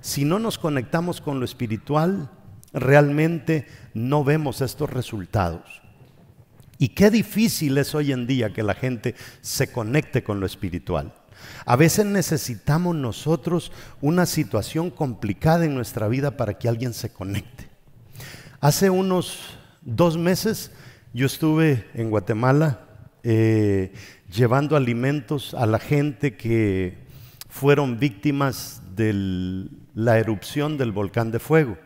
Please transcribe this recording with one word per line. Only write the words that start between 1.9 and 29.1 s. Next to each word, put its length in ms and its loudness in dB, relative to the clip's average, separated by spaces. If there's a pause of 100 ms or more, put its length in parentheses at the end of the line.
realmente 920 2 (280)
no 280 0
vemos 380 0
estos 280 -4
resultados. 960 -4 (960)
Y 100 2
qué 200 6
difícil 640 0
es 200 0
hoy 160 -2
en 160 -4
día 240 0
que 100 -4
la 120 0
gente 420 -4 (240)
se 320 -4
conecte 500 -2
con 160 -4
lo 80 -2
espiritual. 680 -4 (540)
A 80 4
veces 320 4
necesitamos 880 0
nosotros 800 -2 (280)
una 260 2
situación 640 -2
complicada 760 0
en 100 0
nuestra 320 -4
vida 300 -2
para 180 -2
que 140 -4
alguien 240 -2
se 200 -10
conecte. 560 -10 (920)
Hace 300 4
unos 500 0 (420)
dos 360 2
meses 520 0 (420)
yo 140 0
estuve 580 2 (100)
en 160 -2
Guatemala, 720 2 (420)
eh, 680 2 (400)
llevando 440 2
alimentos 800 -2
a 120 0
la 140 2
gente 560 -2
que 600 0 (520)
fueron 500 2
víctimas 840 -2 (120)
de 720 -2 (280)